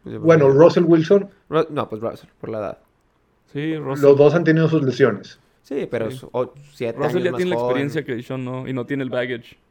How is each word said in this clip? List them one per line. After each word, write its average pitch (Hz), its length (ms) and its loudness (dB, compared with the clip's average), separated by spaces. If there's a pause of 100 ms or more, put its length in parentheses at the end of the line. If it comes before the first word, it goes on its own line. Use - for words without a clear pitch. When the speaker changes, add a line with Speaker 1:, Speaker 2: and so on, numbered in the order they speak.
Speaker 1:
pues, 120 100 -12
yo 107 60 -10
Speaker 2:
Bueno, 160 240 4
Speaker 1:
creo 135 120 6
que 156 80 8
Speaker 2:
Russell 175 200 4
Wilson. 170 440 2 (220)
Speaker 1:
Ru-, 156 200 -2
no, 139 180 -6
pues 107 120 -12
Russell, 107 280 -10 (120)
por 110 100 -12
la 110 80 -8
edad. 101 200 -10 (760)
Speaker 3:
Sí, 156 260 -6
Russell. 139 260 -4
Speaker 2:
Los 139 140 8
dos 147 160 6
han 170 100 0
tenido 160 240 2
sus 160 140 0
lesiones. 123 580 -2 (220)
Speaker 1:
Sí, 175 280 -8
pero 113 200 -6
Speaker 3:
Sí. 131 80 -14
Speaker 1:
es - 120 -20
o-, 123 220 -4 (220)
siete 117 240 -8
Speaker 3:
Russell 151 180 -2
Speaker 1:
años 180 80 -2
Speaker 3:
ya 175 80 0
Speaker 1:
más - 60 -6
Speaker 3:
tiene 180 120 -2
la 120 60 -2
Speaker 1:
joven. 120 140 -2
Speaker 3:
experiencia 139 340 -4
que 135 100 -8
Deshaun 127 300 -10
no, 127 240 -10
y 131 60 -6
no 123 120 -6
tiene 139 180 -4
el 131 60 -8
baggage, 123 460 -6 (140)